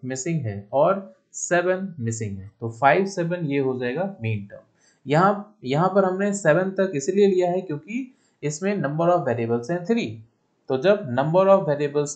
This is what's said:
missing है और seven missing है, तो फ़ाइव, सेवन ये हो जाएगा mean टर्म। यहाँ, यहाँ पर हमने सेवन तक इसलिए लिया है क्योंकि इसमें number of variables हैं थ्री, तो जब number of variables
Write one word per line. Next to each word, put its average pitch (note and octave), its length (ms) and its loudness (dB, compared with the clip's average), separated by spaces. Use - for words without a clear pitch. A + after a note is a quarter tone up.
missing C3+ 360 -4
है G2+ 320 -6
और F3+ 400 2
seven F#3 680 -2
missing A2 380 -6
है, F#2+ 140 -16
तो A2+ 200 -8
फ़ाइव, D3+ 360 4
सेवन F3 380 -4
ये C#3 140 0
हो C3 200 0
जाएगा D3+ 420 -4
mean G#2+ 260 -4
टर्म। - 140 -20
यहाँ, F3+ 600 0
यहाँ D3+ 240 2
पर F#3+ 160 4
हमने F#3+ 300 -2
सेवन F3+ 360 2
तक F#3+ 240 0
इसलिए F#3+ 320 2
लिया F3+ 240 2
है F#3 100 -2
क्योंकि G3+ 520 -8
इसमें F3+ 320 -2
number D#3 320 -2
of F3 180 2
variables A#2 460 -2
हैं F3 140 -2
थ्री, A#3 200 0
तो C3+ 80 2
जब G3 320 2
number D3+ 380 2
of F#3 200 6
variables C#3+ 480 -2